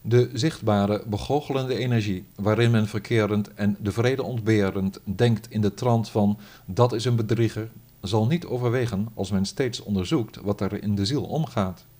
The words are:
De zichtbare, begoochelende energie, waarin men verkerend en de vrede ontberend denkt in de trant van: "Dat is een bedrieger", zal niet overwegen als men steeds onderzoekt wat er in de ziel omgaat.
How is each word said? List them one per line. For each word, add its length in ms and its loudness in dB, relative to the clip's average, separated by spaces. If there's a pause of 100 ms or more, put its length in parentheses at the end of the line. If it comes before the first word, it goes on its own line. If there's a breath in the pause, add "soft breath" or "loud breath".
De 320 4
zichtbare, 720 0
begoochelende 680 -2
energie, 480 0 (100)
waarin 360 2
men 160 4
verkerend 640 0
en 280 0
de 100 0
vrede 320 0
ontberend 800 0
denkt 480 0
in 100 -2
de 120 2
trant 360 0
van: 280 2 (280 loud breath)
"Dat 280 2
is 120 -4
een 100 2
bedrieger", 540 -2 (320)
zal 260 0
niet 180 0
overwegen 680 -2
als 180 -4
men 140 2
steeds 380 -4
onderzoekt 580 -2
wat 200 -2
er 220 -4
in 120 0
de 100 0
ziel 180 -2
omgaat. 600 -4 (140)